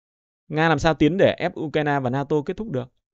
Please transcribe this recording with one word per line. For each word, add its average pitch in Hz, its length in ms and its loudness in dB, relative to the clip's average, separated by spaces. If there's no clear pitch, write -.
Nga 156 220 0
làm 147 100 2
sao 160 140 0
tiến 156 240 2
để - 200 4
ép - 220 -6
Ukraine 147 400 -2
và 127 100 -2
nato 143 320 -2
kết 131 160 -8
thúc 220 140 -10
được? 123 200 -8